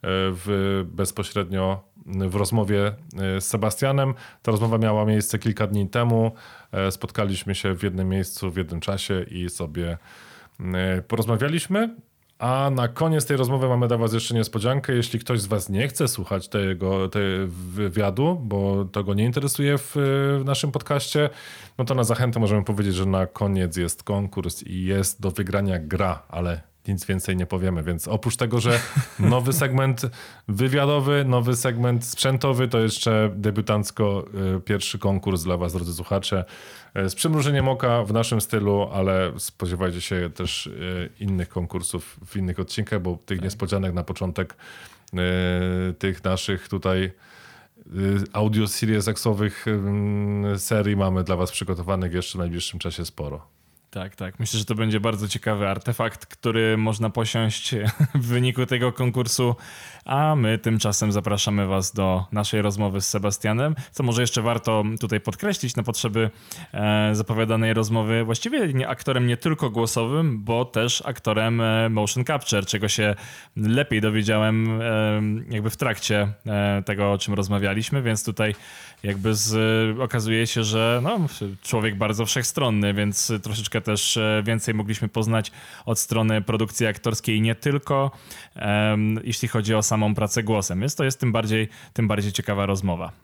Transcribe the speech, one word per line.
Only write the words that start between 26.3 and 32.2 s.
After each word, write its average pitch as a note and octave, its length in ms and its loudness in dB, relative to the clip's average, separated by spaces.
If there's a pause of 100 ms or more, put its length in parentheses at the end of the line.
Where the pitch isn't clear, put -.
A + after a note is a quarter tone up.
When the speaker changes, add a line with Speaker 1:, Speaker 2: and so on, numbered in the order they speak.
Speaker 1:
nic G2 180 -4
więcej F#2+ 320 -2
nie F2+ 80 0
powiemy, F2+ 380 -2
więc E2 240 -4
oprócz A2 280 -2
tego, A#2 240 0
że A#2+ 200 2 (220)
Speaker 2:
<laughs> - 180 -10
Speaker 1:
nowy A#2+ 340 4
segment C3+ 480 2 (460)
wywiadowy, C#3 800 2
nowy B2 300 4
segment A#2+ 500 2
sprzętowy, C3 640 2